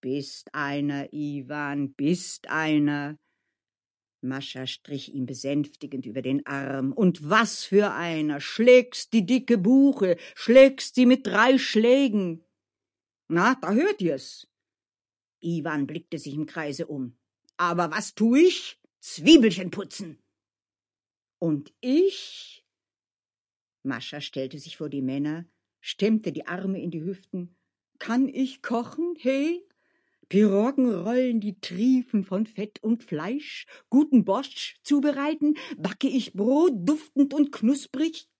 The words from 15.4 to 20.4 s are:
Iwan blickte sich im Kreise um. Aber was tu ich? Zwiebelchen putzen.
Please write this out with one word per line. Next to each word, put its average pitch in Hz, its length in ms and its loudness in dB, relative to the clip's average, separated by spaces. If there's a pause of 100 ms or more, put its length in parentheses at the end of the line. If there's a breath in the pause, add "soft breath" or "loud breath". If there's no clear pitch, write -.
Iwan 156 440 -4
blickte 160 320 -12
sich 143 160 -12
im 151 120 -6
Kreise 147 420 -8
um. 131 300 -10 (400)
Aber 175 340 -2
was 214 240 -6
tu 226 200 2
ich? - 440 2 (220)
Zwiebelchen 190 680 4
putzen. 175 480 -12 (1200)